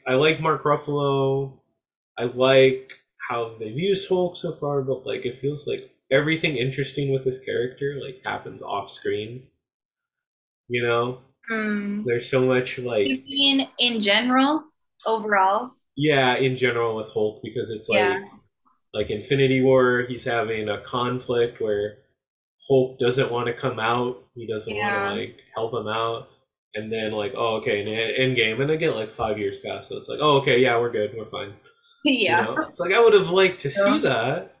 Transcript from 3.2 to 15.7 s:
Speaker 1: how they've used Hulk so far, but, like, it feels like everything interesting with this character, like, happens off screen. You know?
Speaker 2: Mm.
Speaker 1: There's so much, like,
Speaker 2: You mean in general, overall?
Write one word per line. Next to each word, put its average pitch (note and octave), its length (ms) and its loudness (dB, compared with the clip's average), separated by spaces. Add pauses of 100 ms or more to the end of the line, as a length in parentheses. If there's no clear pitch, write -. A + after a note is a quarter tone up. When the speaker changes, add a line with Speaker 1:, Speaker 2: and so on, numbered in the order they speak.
Speaker 1:
how A2+ 280 -4
they've A2+ 200 -8
used F#3+ 320 0
Hulk F3+ 260 0
so E3 160 -8
far, C#3+ 300 -4
but, C3 240 -4
like, - 200 -6
it A#2+ 120 -6
feels C#3+ 280 -4
like - 300 -8 (160)
everything D3+ 460 2
interesting C3+ 560 -2
with C3 100 -2
this B2+ 200 -2
character, B2+ 600 -4
like, - 220 -16
happens G2+ 360 -10
off G2 300 -6
screen. A2 560 -8 (1200)
You A#2+ 160 -2
know? A#2+ 380 0 (280)
Speaker 2:
Mm. G#3 560 -4
Speaker 1:
There's A#2+ 240 -2
so B2+ 160 2
much, B2+ 340 0
like, A#2 280 0
Speaker 2:
You - 160 -4
mean C#4 460 0 (100)
in A#3+ 220 2
general, B3+ 640 2 (420)
overall? G#3 640 2 (240)